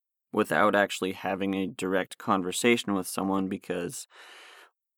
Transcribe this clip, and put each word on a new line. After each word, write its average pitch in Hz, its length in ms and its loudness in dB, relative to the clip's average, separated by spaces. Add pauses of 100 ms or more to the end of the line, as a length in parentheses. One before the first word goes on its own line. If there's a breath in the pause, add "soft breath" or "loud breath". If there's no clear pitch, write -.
(320)
without 101 420 4
actually 98 380 2
having 95 420 -2
a 95 120 -2
direct 92 520 -2
conversation 101 760 2
with 95 120 -2
someone, 95 420 -2
because - 580 -6 (920 loud breath)